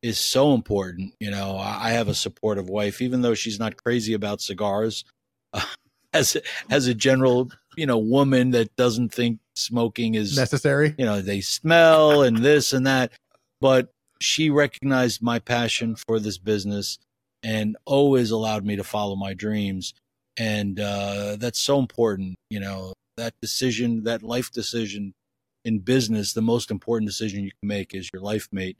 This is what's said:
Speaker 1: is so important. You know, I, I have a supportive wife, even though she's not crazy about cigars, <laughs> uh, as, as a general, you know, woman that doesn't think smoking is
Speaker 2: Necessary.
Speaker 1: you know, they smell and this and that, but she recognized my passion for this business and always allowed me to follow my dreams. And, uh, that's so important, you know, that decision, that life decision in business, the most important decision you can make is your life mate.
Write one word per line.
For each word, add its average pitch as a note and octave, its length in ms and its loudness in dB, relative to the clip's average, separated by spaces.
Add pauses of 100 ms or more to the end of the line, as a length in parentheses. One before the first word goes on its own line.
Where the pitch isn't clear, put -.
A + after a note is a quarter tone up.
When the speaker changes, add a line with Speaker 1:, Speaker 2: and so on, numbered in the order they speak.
Speaker 1:
is A2+ 180 -4
so C#3 360 4
important. F#2+ 640 -2
You G#2+ 100 -8
know, G2 280 -6
I, G#2 300 -6
I - 20 0
have A#2 180 0
a G#2 60 0
supportive G2 560 -4
wife, G#2 320 -2
even B2+ 180 -2
though A#2+ 140 2
she's G#2 240 -6
not A2 180 -4
crazy A2+ 380 -2
about G#2 260 -4
cigars, G#2 640 -4 (240)
<laughs> - 240 -20
uh, G2+ 80 -4 (540)
as, D3 220 2 (340)
as C3+ 160 2
a B2 80 2
general, B2+ 560 4 (260)
you D#3 100 -4
know, B2 120 2
woman B2+ 520 4
that A#2 260 2
doesn't A#2+ 340 2
think A#2 280 -2 (160)
smoking A#2 600 -2
is G#2+ 220 0
Speaker 2:
Necessary. C#3+ 640 2
Speaker 1:
you C3 60 0
know, G#2 180 0
they G2 180 -4
smell D#3+ 840 6
and A#2 160 4
this C#3+ 340 4
and C3 140 0
that, C3 260 0 (480)
but C3 320 4 (280)
she - 300 0
recognized C3+ 720 2
my A#2 160 0
passion A#2 580 -2
for A2+ 240 -2
this G#2 180 -6
business G2+ 600 -4 (440)
and G#2+ 420 -4
always C#3 460 4
allowed A2 340 -2
me G#2 120 -2
to G2 80 -4
follow G#2 320 -4
my G2 180 -6
dreams. G2+ 600 -4 (420)
And, G#2 440 -4
uh, G2+ 580 -6
that's A#2 220 -4
so C#3+ 180 2
important, G2+ 580 0 (140)
you G#2 100 -6
know, F#2+ 340 -10 (220)
that A#2 260 -6
decision, A#2 640 -2
that A2+ 180 -4
life A#2+ 280 -4
decision G#2 600 -6 (520)
in A2 160 0
business, A2 520 0
the A2+ 100 -2
most A#2 280 0
important A2 380 -2
decision G2+ 360 -6
you G2 60 -8 (100)
can G2+ 80 -6
make G2+ 260 -6
is F#2+ 180 -8
your F#2 100 -12
life G#2 300 -4
mate. F#2+ 280 -6